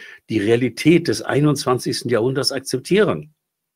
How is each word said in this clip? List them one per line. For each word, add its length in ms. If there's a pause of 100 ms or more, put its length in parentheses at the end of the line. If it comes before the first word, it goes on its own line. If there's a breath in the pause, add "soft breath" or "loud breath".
(280 loud breath)
die 100
Realität 680
des 140
einundzwanzigsten 880
Jahrhunderts 420
akzeptieren. 800 (440)